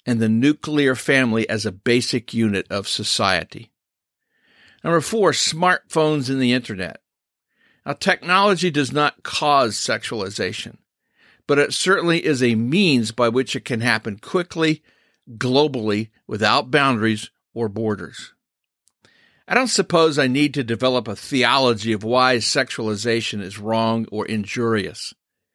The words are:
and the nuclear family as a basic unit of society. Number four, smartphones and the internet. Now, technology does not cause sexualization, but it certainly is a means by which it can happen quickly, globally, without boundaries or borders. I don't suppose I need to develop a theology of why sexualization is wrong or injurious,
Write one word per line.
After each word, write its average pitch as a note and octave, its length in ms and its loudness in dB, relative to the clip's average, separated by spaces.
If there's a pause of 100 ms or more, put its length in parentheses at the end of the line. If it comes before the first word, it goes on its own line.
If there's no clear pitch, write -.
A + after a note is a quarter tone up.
and A#2+ 140 0
the - 80 2
nuclear D3 680 2
family B2 520 0
as G#2+ 180 -4
a G#2 60 -2
basic A#2+ 640 -2
unit G#2+ 360 0
of G2 200 -6
society. G2 840 -2 (1120)
Number E3 160 2
four, G3 320 2
smartphones D#3 960 0
and C3+ 120 -2
the B2 100 4
internet. G#2+ 500 -4 (840)
Now, C#3+ 80 -4
technology F#3 760 0
does C#3+ 220 0
not D3 320 -2
cause C#3 540 2
sexualization, G#2 1000 -6 (720)
but C#3 100 2
it - 160 2
certainly E3+ 520 0
is C3 180 0
a A#2+ 120 4
means B2 580 2
by A#2+ 160 2
which B2+ 260 -2
it B2+ 80 -10
can A#2+ 160 -4
happen A2 380 -2
quickly, D#3+ 680 -2 (540)
globally, B2 720 0 (180)
without A2 420 0
boundaries A#2+ 600 0 (220)
or A2+ 160 -4
borders. G2+ 640 -6 (1120)
I - 60 -2
don't B3+ 140 2
suppose E3 520 2
I C3+ 80 2
need C#3+ 280 2
to C#3 100 -2
develop A#2 420 0
a G#2 80 -6
theology A#2+ 800 2
of G2+ 100 -4
why B2+ 360 2
sexualization A2+ 1000 -2
is G2 160 -12
wrong A2+ 540 0
or G#2 140 -4
injurious, G#2+ 880 -4 (420)